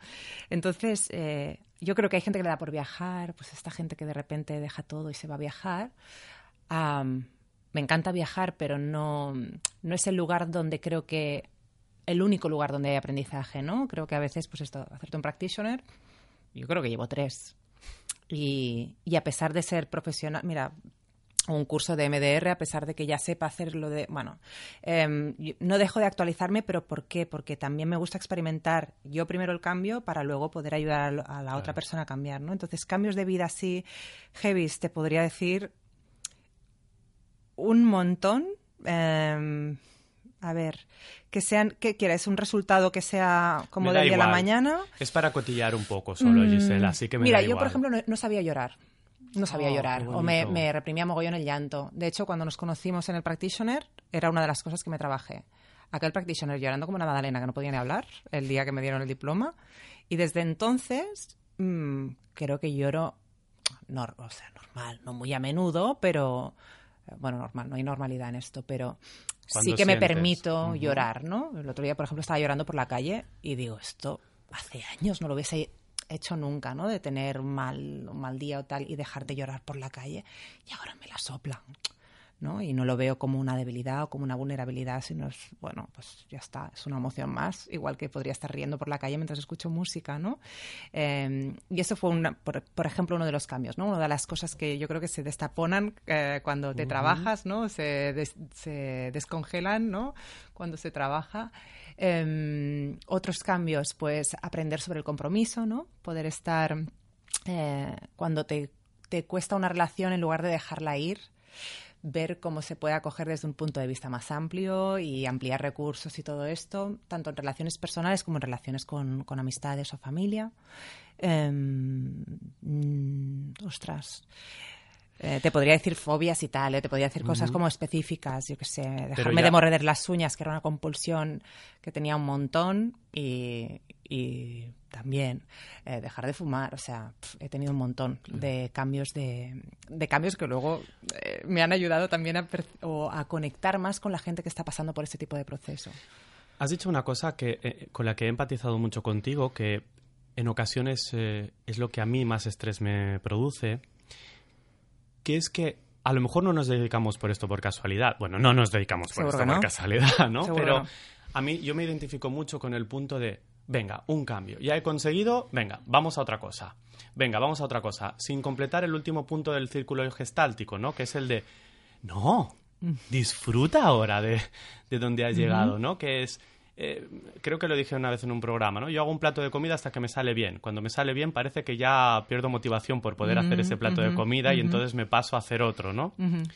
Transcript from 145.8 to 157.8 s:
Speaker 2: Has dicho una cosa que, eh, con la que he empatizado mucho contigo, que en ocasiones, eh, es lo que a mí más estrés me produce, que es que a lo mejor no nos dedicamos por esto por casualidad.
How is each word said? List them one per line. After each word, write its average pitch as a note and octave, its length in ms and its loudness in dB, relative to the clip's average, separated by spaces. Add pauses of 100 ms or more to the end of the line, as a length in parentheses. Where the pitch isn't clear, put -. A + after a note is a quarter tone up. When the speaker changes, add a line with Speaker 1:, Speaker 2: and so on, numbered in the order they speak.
Speaker 2:
Has C#3+ 100 0
dicho F3 180 -2
una D3 160 2
cosa D3+ 320 -2
que, A#2+ 260 -2
eh, - 300 -6
con A#2 140 -2
la A2 100 2
que A2+ 100 0
he A2+ 40 4
empatizado B2 500 0
mucho A2+ 240 0
contigo, B2+ 500 0
que G#2 300 0 (540)
en A#2 100 0
ocasiones, B2 640 0
eh, G#2+ 400 -2 (140)
es A2 120 -4
lo A#2+ 120 0
que - 100 -4
a A2 60 2
mí B2+ 180 4
más A2+ 240 0
estrés G#2 320 -4
me G2+ 400 2
produce, A#2+ 640 0 (1400)
que D3+ 120 0
es E3 140 0
que D#3+ 280 -2 (260)
a C3 100 4
lo C3 80 6
mejor D3 220 4
no F#3 100 6
nos D3 140 4
dedicamos A#2 500 2
por G#2 120 -2
esto G#2 180 -2
por G2 140 -2
casualidad. G2+ 580 0